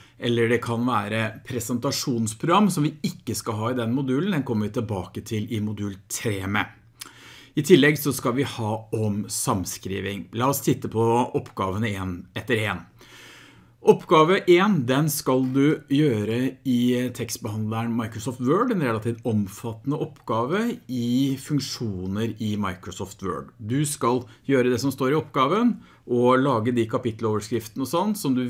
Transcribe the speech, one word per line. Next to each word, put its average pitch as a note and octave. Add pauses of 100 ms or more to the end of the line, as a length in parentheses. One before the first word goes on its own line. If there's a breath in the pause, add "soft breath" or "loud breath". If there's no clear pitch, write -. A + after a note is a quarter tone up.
(200 loud breath)
eller A#2
det A#2+
kan A#2
være A2
presentasjonsprogram B2+
som D#3
vi D3+
ikke -
skal G#2+
ha A#2+
i B2
den A2+
modulen. C#3+
Den C3+
kommer G#2+
vi G#2+
tilbake G#2
til G#2+
i G#2+
modul G2+
tre G2
med. G2 (880 loud breath)
I D3+
tillegg D3+
så D3
skal B2
vi C#3
ha A2 (180)
om G#2+
samskriving. G2 (100)
La C3
oss C#3
titte B2+
på A2 (320)
oppgavene G2+
en F#2 (100)
etter A2
en. F2 (920 loud breath)
Oppgave F3+ (100)
en, F#3+ (100)
den C3
skal C3 (100)
du C#3+
gjøre B2+ (100)
i B2
tekstbehandleren A2+
Microsoft A2+
Word, G3+
en E3+
relativt A2
omfattende A2
oppgave D#3 (100)
i B2+
funksjoner G#2+ (100)
i G#2+ (100)
Microsoft F#2+
Word. D2
Du B2+
skal B2 (180 loud breath)
gjøre B2
det A2+
som C#3
står C3
i D#3
oppgaven, E3+ (400 loud breath)
og B2
lage B2
de A#2
kapitteloverskriftene A2
og -
sånn, G3+
som C3+
du B2+